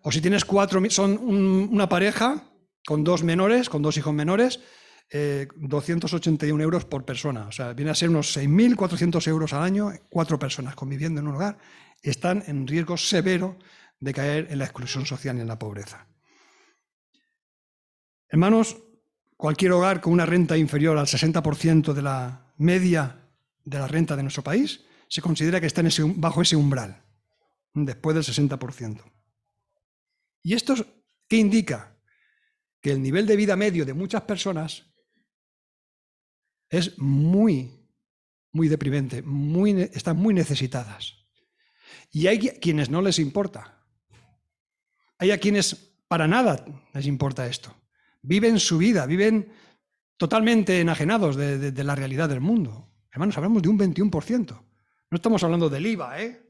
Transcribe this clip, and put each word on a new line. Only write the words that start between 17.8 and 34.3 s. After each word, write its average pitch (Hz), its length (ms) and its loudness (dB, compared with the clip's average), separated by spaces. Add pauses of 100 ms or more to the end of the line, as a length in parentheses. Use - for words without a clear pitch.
Hermanos, 214 480 4 (580)
cualquier 165 360 0
hogar 180 280 2
con 170 140 2
una 175 100 4
renta 160 320 2
inferior 151 400 2
al 143 100 0
sesenta 160 360 0
por 151 120 -2
ciento 160 380 2
de 139 80 -2
la 131 560 -8
media 170 720 2 (340)
de 139 160 -10
la 139 80 -4
renta 151 300 0
de 139 60 -4
nuestro 139 200 -6
país 233 440 -2 (200)
se - 140 -6
considera 170 400 0
que 165 60 -2
está 165 160 0
en 170 60 4
ese 156 140 2
um-, 175 160 0
bajo 160 220 0
ese 165 160 4
umbral, 131 480 0 (680)
después 147 400 -2
del 160 100 2
sesenta 139 340 0
por 127 140 -8
ciento. 110 320 -10 (1400)
¿Y 185 120 -2
esto 262 200 0 (540)
qué 220 80 2
indica? 202 640 0 (840)
Que 143 120 -2
el 135 100 0
nivel 165 240 0
de 208 100 4
vida 202 200 2
medio 185 280 0
de 131 80 -6
muchas 185 300 -4
personas 175 640 -6 (1800)